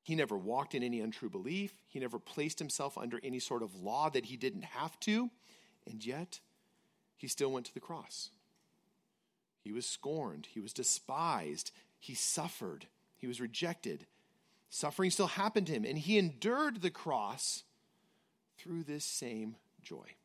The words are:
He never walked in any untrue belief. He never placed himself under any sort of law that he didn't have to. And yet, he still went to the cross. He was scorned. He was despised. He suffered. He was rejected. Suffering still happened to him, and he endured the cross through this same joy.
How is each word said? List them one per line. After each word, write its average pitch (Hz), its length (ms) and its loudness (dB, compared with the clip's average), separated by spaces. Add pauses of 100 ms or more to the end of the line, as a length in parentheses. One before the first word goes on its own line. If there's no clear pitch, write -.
He 160 140 0
never 113 220 4
walked 117 360 0
in 131 80 2
any 120 200 0
untrue 107 280 -4
belief. 143 440 -2 (140)
He 135 120 -8
never 120 180 -4
placed - 400 -4
himself 143 400 -2
under 120 240 -2
any 127 180 -4
sort 123 220 0
of 95 140 -4
law 117 340 2
that 127 160 2
he 123 120 -8
didn't 117 260 -2
have 143 380 -4
to. 233 280 4 (560)
And 110 180 -10
yet, 143 360 -6 (760)
he 135 120 -10
still 135 240 2
went 127 160 -2
to - 60 -14
the 131 60 -6
cross. - 520 -8 (1300)
He 104 100 -8
was 120 140 -2
scorned. 135 640 -4
He 110 120 -8
was 101 120 -8
despised. 127 1000 0 (280)
He - 160 -10
suffered. - 720 -2 (300)
He 131 100 -6
was 123 140 -4
rejected. 117 680 -2 (640)
Suffering 175 420 2
still 185 160 6
happened 196 400 4
to 160 60 0
him, 107 120 2
and 135 120 0
he 180 200 6
endured 208 640 4
the 180 80 4
cross 123 760 0 (960)
through 170 260 -4
this 147 200 -4
same 113 540 -4 (260)
joy. 57 420 -12